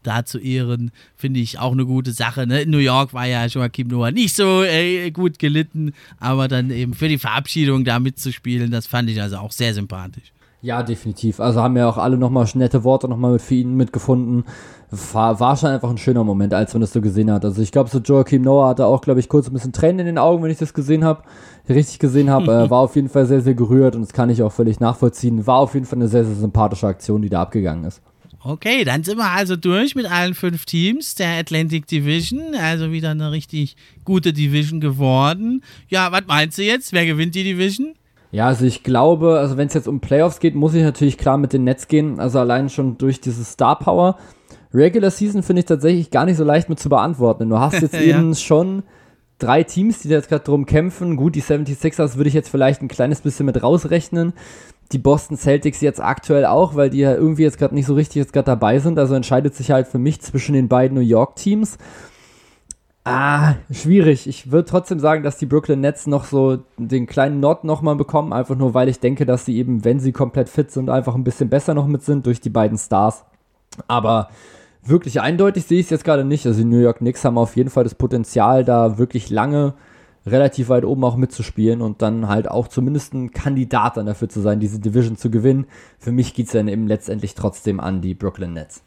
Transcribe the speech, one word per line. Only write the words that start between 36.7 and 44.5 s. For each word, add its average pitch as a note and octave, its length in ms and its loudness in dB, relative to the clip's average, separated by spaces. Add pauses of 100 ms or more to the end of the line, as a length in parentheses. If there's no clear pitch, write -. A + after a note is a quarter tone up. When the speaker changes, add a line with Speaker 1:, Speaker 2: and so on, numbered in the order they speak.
Speaker 1:
Wer E3+ 120 2
gewinnt E3 300 -2
die F#3+ 80 -4
Division? G3 500 -2 (360)
Speaker 2:
Ja, G#2+ 180 0
also B2+ 180 2
ich B2 180 0
glaube, D#3 560 4
also C#3 160 -2
wenn's C#3+ 180 -2
jetzt D3+ 140 -2
um C3+ 140 -4
Playoffs D#3 400 2
geht, E3 120 2
muss D3+ 200 2
ich E3 100 4
natürlich C#3+ 340 2
klar C3+ 200 2
mit C#3 160 0
den C3 100 2
Nets B2 240 0
gehen. D3+ 320 0
Also B2 200 0
allein B2 300 0
schon C3 280 -4
durch C3+ 240 -2
diese A#2+ 240 -6
Star C3 340 0
Power. F3+ 380 2 (560)